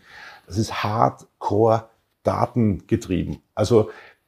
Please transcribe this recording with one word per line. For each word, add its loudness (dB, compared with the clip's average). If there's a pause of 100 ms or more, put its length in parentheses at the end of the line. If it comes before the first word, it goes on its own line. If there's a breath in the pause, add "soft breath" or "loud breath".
(480 loud breath)
Das -8
ist -4
hardcore 0 (380)
datengetrieben. -2 (180)
Also, 2 (380 loud breath)